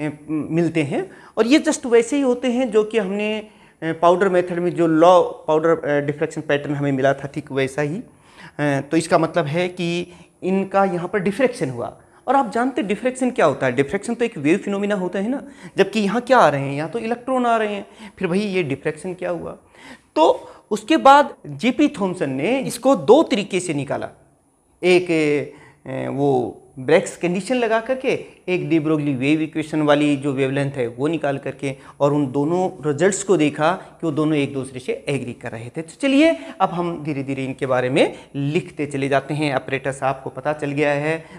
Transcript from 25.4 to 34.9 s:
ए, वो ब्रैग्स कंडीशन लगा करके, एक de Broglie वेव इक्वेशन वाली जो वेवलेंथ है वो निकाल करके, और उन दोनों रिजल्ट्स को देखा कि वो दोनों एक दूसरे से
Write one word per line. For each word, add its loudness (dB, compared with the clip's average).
ए, -6
वो 0
ब्रैग्स 2
कंडीशन -2
लगा 0
करके, -4
एक -2
de 2
Broglie 0
वेव 2
इक्वेशन -4
वाली 4
जो -2
वेवलेंथ -2
है -4
वो -4
निकाल -2
करके, -8
और 4
उन 0
दोनों -2
रिजल्ट्स 0
को 2
देखा 2
कि -8
वो -2
दोनों 0
एक 0
दूसरे -8
से -8